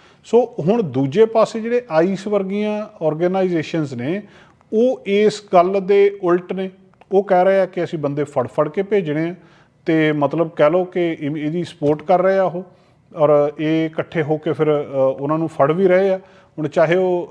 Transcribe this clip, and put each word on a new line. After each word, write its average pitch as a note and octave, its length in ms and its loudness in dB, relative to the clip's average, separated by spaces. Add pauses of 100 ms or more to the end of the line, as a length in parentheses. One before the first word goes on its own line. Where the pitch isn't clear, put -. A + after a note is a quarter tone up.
(240)
ਸੋ A#3 360 0
ਹੁਣ G#3+ 220 0
ਦੂਜੇ C#3 420 0
ਪਾਸੇ A3 360 0
ਜਿਹੜੇ A#3+ 300 -4
ਆਈਸ E3+ 360 0
ਵਰਗੀਆਂ G#3 760 -4
ਆਰਗੇਨਾਈਜ਼ੇਸ਼ਨਸ E3 880 -2
ਨੇ, D3 300 -6 (500)
ਉਹ B3 340 0
ਇਸ G3+ 360 0 (100)
ਗੱਲ F#3+ 280 4
ਦੇ G3+ 420 2
ਉਲਟ F3+ 300 0
ਨੇ। F#3+ 180 -8 (420)
ਉਹ F#3+ 120 2
ਕਹਿ F#3 200 4
ਰਹੇ F#3+ 160 4
ਆ F#3 60 2
ਕਿ F3 180 -6
ਅਸੀਂ D#3+ 140 -6
ਬੰਦੇ C#3+ 260 -4
ਫੜ B2 240 -4
ਫੜ D3+ 200 -2
ਕੇ G3 140 -4
ਭੇਜਣੇ E3 480 -2
ਆ, F#3 40 -10 (520)
ਤੇ D#3+ 260 2
ਮਤਲਬ D3+ 360 0
ਕਹਿ D3+ 220 2
ਲਓ F3+ 140 2
ਕਿ F3 360 -4
ਇਮ-, D3+ 160 -6
ਇਹਦੀ D#3 280 -4
ਸਪੋਰਟ D3+ 380 -4
ਕਰ F3+ 200 2
ਰਹੇ F#3+ 160 2
ਆ F#3+ 60 2
ਉਹ, F3 200 -6 (520)
ਔਰ D3 420 2
ਇਹ D#3+ 280 0
ਇਕੱਠੇ D#3+ 360 -4
ਹੋ D3+ 160 -2
ਕੇ D#3 140 -4
ਫਿਰ, D3+ 140 -2
ਅ, C#3+ 300 -2 (240)
ਉਹਨਾਂ D3+ 180 -2
ਨੂੰ D#3+ 100 -4
ਫੜ D3 240 2
ਵੀ F#3 160 2
ਰਹੇ F#3 220 2
ਆ। F#3 60 -2 (420)
ਹੁਣ D3+ 100 -4
ਚਾਹੇ E3 280 2
ਉਹ F3+ 340 -2